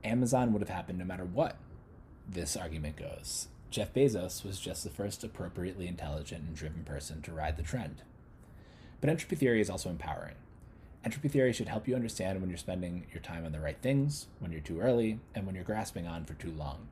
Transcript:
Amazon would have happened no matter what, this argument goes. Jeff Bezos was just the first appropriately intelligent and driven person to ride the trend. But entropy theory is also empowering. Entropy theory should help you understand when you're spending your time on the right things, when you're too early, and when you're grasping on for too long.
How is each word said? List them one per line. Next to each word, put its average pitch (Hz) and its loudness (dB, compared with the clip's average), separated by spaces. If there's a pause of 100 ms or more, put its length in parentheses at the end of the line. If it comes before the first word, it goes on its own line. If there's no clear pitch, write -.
Amazon 120 6
would 101 4
have 95 -2
happened 90 -4
no 90 -2
matter 90 -4
what, 107 2 (720)
this 87 -2
argument 78 -4
goes. - -6 (220)
Jeff 101 -2
Bezos 107 4
was 95 -4
just - -6
the - -6
first 101 -4
appropriately 90 -4
intelligent 78 -4
and 78 -6
driven 78 -6
person 73 -6
to 85 -8
ride 78 0
the - -4
trend. 90 -4 (1000)
But 143 6
entropy 160 0
theory 123 8
is 101 4
also 92 -2
empowering. 82 -4 (680)
Entropy 143 -2
theory 131 8
should - -2
help 110 -2
you 127 4
understand 98 0
when 92 0
you're 82 -4
spending 90 -4
your - -8
time 82 -6
on 78 -4
the 78 -4
right 76 -2
things, 139 4 (120)
when - -4
you're 78 -4
too 80 -2
early, 117 4 (160)
and 98 -2
when 92 -2
you're 90 -6
grasping 104 -2
on 82 -6
for 80 -8
too 82 -8
long. 73 -6